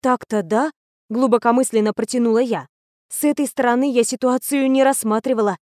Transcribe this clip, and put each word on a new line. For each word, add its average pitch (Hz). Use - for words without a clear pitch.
"Так-то 240
да", 226
глубокомысленно 233
протянула 233
я. 220
"С -
этой 294
стороны 254
я 240
ситуацию 262
не 269
рассматривала". 226